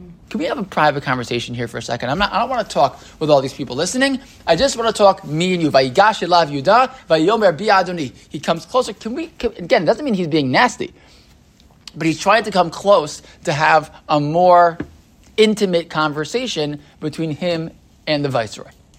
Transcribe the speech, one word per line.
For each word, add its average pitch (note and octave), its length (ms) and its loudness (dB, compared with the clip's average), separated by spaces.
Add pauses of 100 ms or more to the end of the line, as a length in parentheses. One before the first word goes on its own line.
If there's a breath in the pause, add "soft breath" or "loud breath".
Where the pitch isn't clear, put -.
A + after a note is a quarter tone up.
(300)
Can A3 100 -6
we - 60 -4
have C#4+ 140 -4
a G3+ 40 -8
private D3+ 400 0
conversation B2 520 -6
here A#2 120 -6
for A#2+ 120 -12
a - 20 -8
second? A#2+ 280 -6
I'm D#3 100 -2
not, G3+ 120 -2
I F#3 80 -2
don't B3 100 -2
want A#3+ 180 -4
to - 60 -18
talk C#3+ 260 0 (200 loud breath)
with D3+ 120 -2
all C#3 100 6
these C3 120 -8
people B2 220 -10
listening. B3+ 440 -2 (260 loud breath)
I E3+ 100 2
just A3+ 220 0
want A3+ 100 -2
to G#3+ 60 0
talk F#3+ 320 4
me E3 280 -2
and F3 100 -2
you. C#3 80 0
Vayigash E3 560 2
elav E3+ 240 2
Yudah, G3 400 2 (180 loud breath)
vayomer F3 480 2
bi G#3 80 -8
Adoni. F3+ 460 0 (180 soft breath)
He D#3 100 -10
comes E3+ 260 -4
closer. B3 280 -4
Can A3+ 220 -10
we, D#4+ 120 -8
can, - 300 -6
again, G3 260 0
it - 20 -4
doesn't D4 200 0
mean A#3+ 80 -2
he's F3+ 140 -2
being C#3 240 0
nasty, - 420 0 (1040 soft breath)
but D#3+ 100 -6
he's D#3 140 -2
trying G#3+ 240 2
to G#3+ 80 -6
come F3 180 0
close G3+ 540 2 (220 loud breath)
to E3 80 -2
have D#3 380 2 (160 loud breath)
a D3+ 120 2
more F3 580 4 (600)
intimate G3 520 2
conversation D3+ 880 -4 (200 soft breath)
between D#3 320 -6
him E3 400 -4 (340)
and D3 180 -2
the C#3+ 60 -2
viceroy. A#2+ 400 -4 (300)